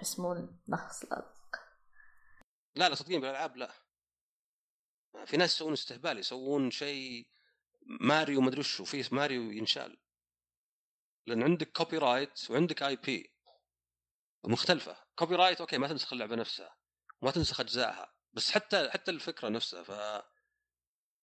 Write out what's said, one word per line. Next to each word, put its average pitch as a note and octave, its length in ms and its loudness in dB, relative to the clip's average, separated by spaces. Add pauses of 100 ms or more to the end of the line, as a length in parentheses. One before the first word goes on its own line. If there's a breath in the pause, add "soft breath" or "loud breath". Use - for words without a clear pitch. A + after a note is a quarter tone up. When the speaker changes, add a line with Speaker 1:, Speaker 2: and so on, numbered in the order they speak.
Speaker 1:
بس - 180 -4
مو F3+ 140 -2 (340)
نسخ - 380 -6
لصق. - 500 -10 (1200 soft breath)
Speaker 2:
لا، F3 140 6
لا، C#3+ 60 0
صدقيني D#3 240 -2
بالألعاب C3+ 380 -4
لا. B2+ 140 -8 (1500)
في D3+ 120 0
ناس F3 180 4
يسوون D#3 180 -2
استهبال، C3 440 -4
يسوون C3 540 0
شيء C3 560 -6 (580)
ماريو C#3+ 560 4
ما C3 60 8
أدري C3 120 2
وشو، D#3+ 260 -4
في B2+ 300 -4
ماريو B2+ 360 0
ينشال. G#2+ 460 -4 (1300)
لأن A2+ 160 2
عندك D#3 280 4
كوبي E3 260 0
رايت C3+ 540 2
وعندك D3+ 320 2
آي C#3 120 0
بي - 380 -4 (1120)
مختلفة. A#2+ 520 2 (180)
كوبي E3+ 200 2
رايت، F3+ 260 6
أوكي، D#3 160 -2
ما C3 100 2
تنسخ C#3+ 260 -4
اللعبة A#2 220 -4
نفسها، A2 420 -6 (440)
ما C3 100 4
تنسخ D#3+ 280 0
أجزائها، G#2+ 540 -4 (200)
بس - 180 -2
حتى، F#3+ 380 2
حتى F#3 220 -2
الفكرة C3 380 -6
نفسها. G#2 340 -4
ف، G#2 400 -8 (1000)